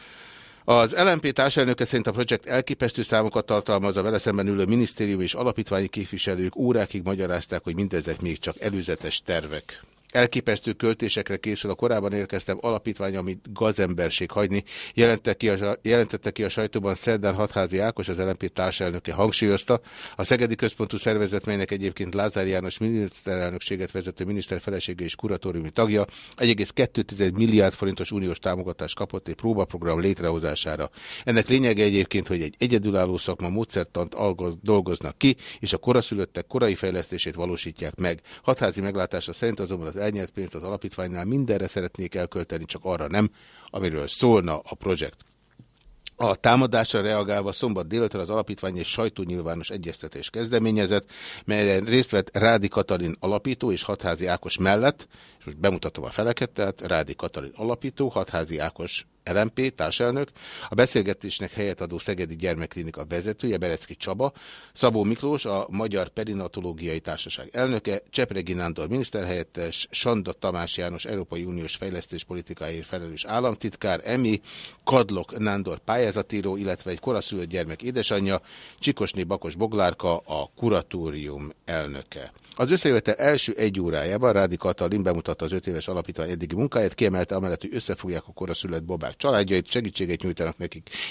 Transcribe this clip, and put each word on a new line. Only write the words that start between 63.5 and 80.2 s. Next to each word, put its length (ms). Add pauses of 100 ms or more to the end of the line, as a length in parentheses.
Berecki 380
Csaba, 360 (420)
Szabó 300
Miklós, 420
a 240
Magyar 400
Perinatológiai 880
Társaság 520
elnöke, 580
Csepregi 440
Nándor 340
miniszterhelyettes, 1040
Sanda 400
Tamás 460
János 280
Európai 380
Uniós 320
fejlesztéspolitikáért 1080
felelős 400
államtitkár, 800
Emi, 380 (420)
Kadlok 540
Nándor 420
pályázatíró, 760
illetve 360
egy 80
koraszülött 500
gyermek 320
édesanyja, 600 (380)
Csikosné 440
Bakos 320
Boglárka, 640
a 380